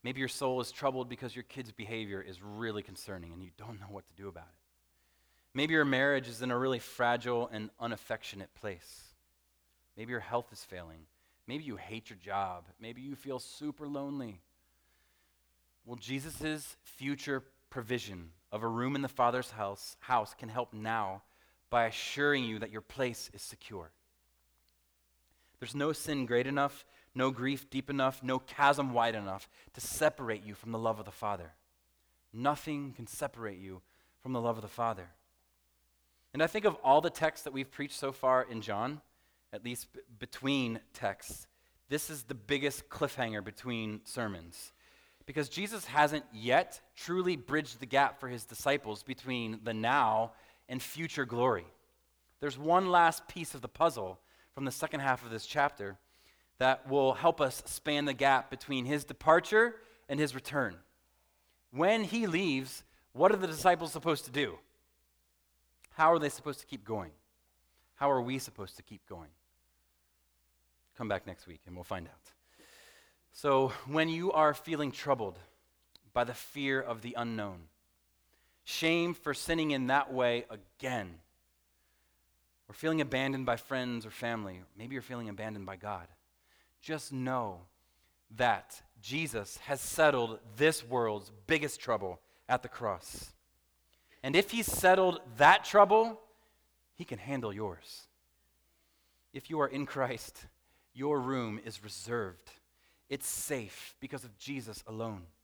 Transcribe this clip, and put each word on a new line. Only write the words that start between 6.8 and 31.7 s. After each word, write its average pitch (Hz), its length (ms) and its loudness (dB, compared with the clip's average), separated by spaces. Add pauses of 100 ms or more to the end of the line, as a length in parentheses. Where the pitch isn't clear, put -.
and 107 180 -8 (120)
unaffectionate 107 720 -8
place. - 500 -12 (920)
Maybe 113 160 -10
your 120 80 -2
health 120 340 -2
is - 100 -16
failing. 80 440 -14 (400)
Maybe 143 160 -6
you 127 120 -8
hate 110 340 -12
your 101 100 -18
job. 92 460 -4 (140)
Maybe 117 220 -14
you 139 140 -10
feel 135 240 -8
super 147 480 -10
lonely. 139 540 -8 (1400)
Well, 120 100 -10
Jesus' 143 880 -6
future 135 600 -6 (260)
provision 107 600 -6 (220)
of 107 120 -6
a 117 40 0
room 123 280 0
in 139 60 -2
the 139 60 -2
Father's 123 440 2
house, 101 480 -6
house 127 340 0
can 117 160 -14
help 120 240 -6
now 107 500 -4 (460)
by 117 160 4
assuring 139 580 0
you 110 160 -4
that 104 120 -6
your 107 100 -8
place 127 520 -4
is 98 80 -16
secure. 92 500 -14 (1700)
There's 127 160 -10
no 143 160 2
sin 139 360 -2
great 120 180 4
enough, 139 400 0 (300)
no 131 160 4
grief 131 380 -2
deep 135 200 -4
enough, 135 320 2
no 131 180 2
chasm 139 540 4
wide 117 220 4
enough 98 340 -6 (240)
to - 80 -12
separate 123 640 0
you 104 100 -12
from 113 180 -12
the 113 60 -4
love 113 220 0
of 101 60 -12
the 98 60 -14
Father. 92 420 -6 (800)